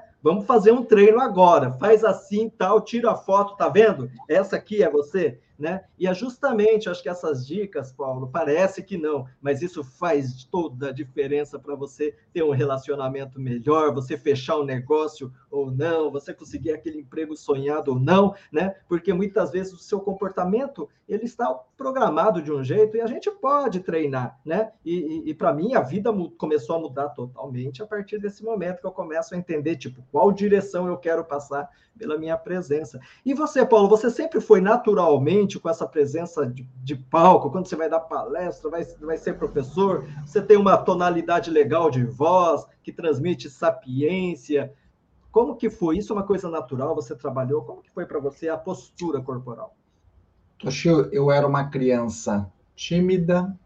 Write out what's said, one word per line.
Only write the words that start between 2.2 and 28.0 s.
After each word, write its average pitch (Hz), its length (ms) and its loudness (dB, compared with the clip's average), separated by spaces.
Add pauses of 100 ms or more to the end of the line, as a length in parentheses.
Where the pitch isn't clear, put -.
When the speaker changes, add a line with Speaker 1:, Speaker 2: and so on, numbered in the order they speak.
Speaker 1:
tal, 208 320 0
tira 233 320 0
a - 40 -2
foto, 196 420 0
tá 170 100 0
vendo? 147 420 4 (200)
Essa 190 260 0
aqui 208 260 -2
é 165 80 2
você?" 147 500 -2 (200)
Né? 175 240 -6 (160)
E 180 80 -2
é 185 80 0
justamente, 220 760 0
acho 175 140 -8
que 185 60 -8
essas 156 360 -6
dicas, 156 460 -8
Paulo, 131 420 -8
parece 175 480 0
que 190 160 -10
não, 151 300 -4 (120)
mas 139 220 -4
isso 160 220 -8
faz 143 600 -4
toda 143 440 -6
a - 20 -6
diferença 143 680 -6
pra 143 160 -10
você 139 400 -6 (180)
ter 175 80 -4
um 156 80 2
relacionamento 135 880 -4
melhor, 135 540 0
você 131 240 -6
fechar 151 400 0
um 147 60 -2
negócio 135 680 -2 (200)
ou 139 180 -4
não, 156 400 -2
você 143 240 -8
conseguir 147 380 -8
aquele 156 260 -8
emprego 151 400 -10
sonhado 143 540 -2
ou 127 80 -2
não, 190 340 4 (180)
né? 185 220 -2 (160)
Porque 175 240 -2
muitas 185 380 -2
vezes 185 200 -6
o - 60 -20
seu - 220 -6
comportamento, 190 880 -4 (180)
ele 226 180 -6
está - 280 -4 (240)
programado 208 640 0
de 147 100 -8
um 139 120 -4
jeito 214 340 2
e 233 40 -2
a 233 40 -2
gente 247 240 -6
pode 269 520 0
treinar, 139 600 -4
né? 185 280 -4 (120)
E, 165 120 -4
e, 160 340 -6
e 156 60 -6
pra 165 180 0
mim 190 220 -2
a 180 60 4
vida 196 300 -4
mu-, 175 200 -6
começou 156 440 -4
a 165 40 -4
mudar 143 300 -8
totalmente 127 760 -12
a - 20 -10
partir 208 320 -8